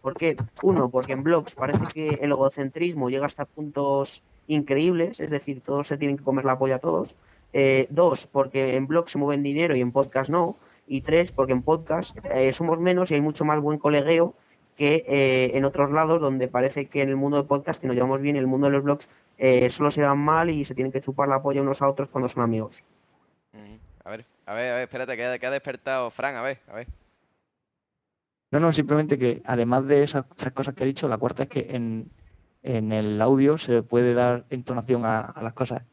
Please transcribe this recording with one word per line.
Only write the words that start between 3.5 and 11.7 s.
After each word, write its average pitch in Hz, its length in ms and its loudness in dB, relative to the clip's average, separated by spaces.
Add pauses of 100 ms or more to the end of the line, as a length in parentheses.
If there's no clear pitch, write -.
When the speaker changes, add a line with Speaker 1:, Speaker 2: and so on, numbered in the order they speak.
Speaker 1:
increíbles, 156 760 0
es 156 80 -6
decir, 139 320 -6
todos 143 280 -4
se 143 100 -4
tienen 143 180 0
que 139 80 -12
comer 135 220 0
la 131 120 2
polla 131 180 0
a - 20 -4
todos. 165 380 -4 (360)
Eh, 135 380 4
dos, 156 360 2
porque 135 500 0
en 135 100 0
blogs 170 260 0
se 143 60 -2
mueven 143 240 0
dinero 147 320 0
y 127 60 2
en 123 100 0
podcast 135 400 0
no. 170 240 2 (320)
Y 135 140 -4
tres, 165 320 2
porque 131 200 2
en 127 100 0
podcast, 160 540 -2 (160)